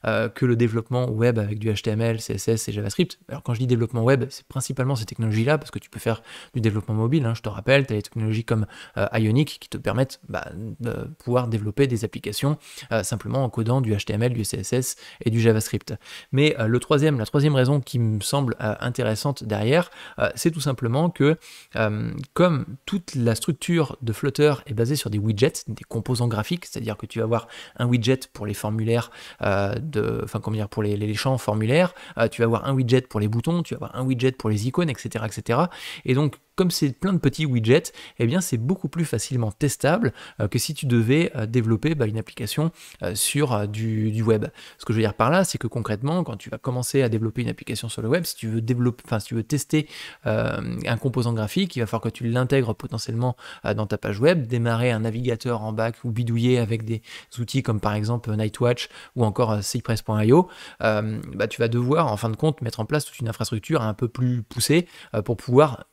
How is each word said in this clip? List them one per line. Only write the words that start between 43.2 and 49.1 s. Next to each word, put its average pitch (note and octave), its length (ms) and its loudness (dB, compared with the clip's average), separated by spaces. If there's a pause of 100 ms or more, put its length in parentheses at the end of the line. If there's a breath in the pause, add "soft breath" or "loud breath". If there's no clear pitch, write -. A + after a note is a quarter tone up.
euh, G#2 120 0
du, A2 460 -2
du A2 120 -2
web. G#2+ 240 4 (300 loud breath)
Ce - 80 -18
que A2 80 0
je A2 40 2
veux A2+ 60 4
dire G2+ 100 0
par A2+ 160 4
là, F3+ 140 4
c'est - 140 -4
que A#2 100 -6
concrètement, B2+ 560 -2
quand A2+ 140 -6
tu - 120 -16
vas - 80 -8
commencer B2+ 440 0
à A#2+ 80 2
développer A2 320 -2
une A#2 80 -2
application A2+ 400 -6
sur A2+ 120 -8
le A2 80 -2
web, E3 140 2
si - 120 -6
tu A2+ 120 -8
veux A2+ 140 -2
développer, A#2+ 440 0
enfin, A2 140 -2